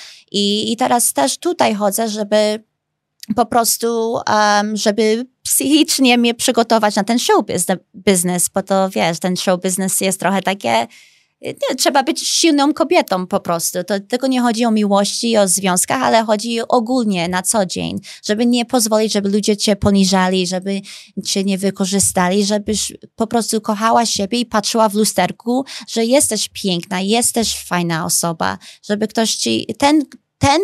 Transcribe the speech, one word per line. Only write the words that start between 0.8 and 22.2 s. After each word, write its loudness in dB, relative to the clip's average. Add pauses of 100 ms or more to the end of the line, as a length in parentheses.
też -2
tutaj 0
chodzę, -2
żeby 0 (720)
po 2
prostu, 0
em, 2
żeby 0 (160)
psychicznie 2
mnie 2
przygotować 2
na 0
ten 0
show 2
bizne-, -2 (180)
biznes, 0
bo -4
to, 0
wiesz, 0
ten -2
show 0
biznes -2
jest -2
trochę 0
takie -2 (560)
nie, -6
trzeba 2
być -4
silną 2
kobietą 0
po -2
prostu. -4
To -4
tylko -4
nie 0
chodzi 2
o 2
miłości, 2
o 4
związkach, 0
ale 4
chodzi -2
ogólnie 0
na -2
co 0
dzień. -6 (260)
Żeby 0
nie 2
pozwolić, 0
żeby 0
ludzie 2
cię 0
poniżali, 2
żeby -4 (440)
cię -2
nie 0
wykorzystali, 0